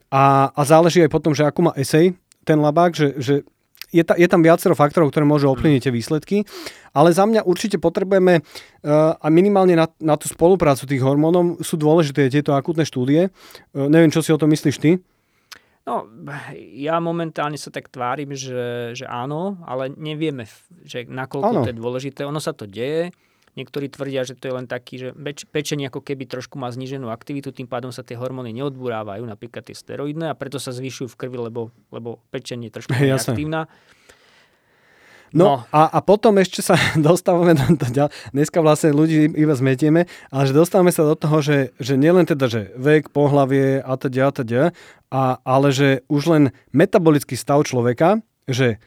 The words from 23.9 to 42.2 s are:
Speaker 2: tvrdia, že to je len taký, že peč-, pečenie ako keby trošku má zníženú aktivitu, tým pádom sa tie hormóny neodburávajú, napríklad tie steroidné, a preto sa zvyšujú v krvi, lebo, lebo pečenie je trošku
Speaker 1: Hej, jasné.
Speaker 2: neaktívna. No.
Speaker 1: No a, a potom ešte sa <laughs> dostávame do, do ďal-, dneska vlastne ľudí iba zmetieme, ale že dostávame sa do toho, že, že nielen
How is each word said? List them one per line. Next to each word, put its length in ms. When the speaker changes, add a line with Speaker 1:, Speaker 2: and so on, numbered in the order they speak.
Speaker 2:
tvrdia, 320
že 160
to 80
je 80
len 140
taký, 260
že 160
peč-, 320
pečenie 480
ako 160
keby 220
trošku 260
má 160
zníženú 400
aktivitu, 400
tým 160
pádom 240
sa 160
tie 80
hormóny 400
neodburávajú, 720
napríklad 400
tie 80
steroidné, 560
a 80
preto 240
sa 80
zvyšujú 400
v 80
krvi, 220
lebo, 220
lebo 400
pečenie 400
je 80
trošku 160
Speaker 1:
Hej, 160
jasné. 240
Speaker 2:
neaktívna. 260
No. 140
Speaker 1:
No 60
a, 160
a 140
potom 360
ešte 240
sa 140
<laughs> 100
dostávame 520
do, 100
do 140
ďal-, 240
dneska 280
vlastne 320
ľudí 400
iba 220
zmetieme, 520
ale 180
že 80
dostávame 380
sa 120
do 120
toho, 240
že, 180
že 180
nielen 300